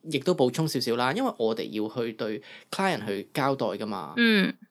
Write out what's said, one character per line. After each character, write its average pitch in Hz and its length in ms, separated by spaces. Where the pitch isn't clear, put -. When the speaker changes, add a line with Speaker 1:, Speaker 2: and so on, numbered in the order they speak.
Speaker 1:
亦 156 160
都 175 160
補 127 160
充 160 160
少 139 120
少 117 160
啦， 127 180
因 247 100
為 240 140
我 110 180
哋 95 160
要 107 240
去 120 180
對 107 280
client 196 380
去 202 260
交 139 220
代 131 120
㗎 101 180
嘛。 92 320
Speaker 2:
嗯。 220 360